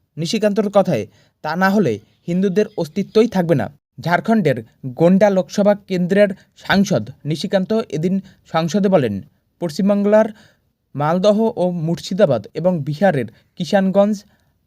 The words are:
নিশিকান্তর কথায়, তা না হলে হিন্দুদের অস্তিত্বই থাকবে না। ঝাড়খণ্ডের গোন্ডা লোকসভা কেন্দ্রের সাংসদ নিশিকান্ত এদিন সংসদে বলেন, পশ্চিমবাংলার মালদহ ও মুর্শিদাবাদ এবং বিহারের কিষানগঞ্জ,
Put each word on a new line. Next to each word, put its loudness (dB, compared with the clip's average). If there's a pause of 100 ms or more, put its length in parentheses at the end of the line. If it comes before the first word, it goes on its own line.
(160)
নিশিকান্তর -2
কথায়, 2 (400)
তা -4
না 2
হলে 2 (320)
হিন্দুদের -2 (120)
অস্তিত্বই 0
থাকবে -2
না। -2 (320)
ঝাড়খণ্ডের 0 (360)
গোন্ডা 4
লোকসভা 0 (120)
কেন্দ্রের 0 (260)
সাংসদ 0 (220)
নিশিকান্ত -4 (200)
এদিন -2 (360)
সংসদে 0
বলেন, 2 (460)
পশ্চিমবাংলার 2 (680)
মালদহ 2 (180)
ও -2 (140)
মুর্শিদাবাদ 0 (120)
এবং -2
বিহারের 0 (240)
কিষানগঞ্জ, 0 (500)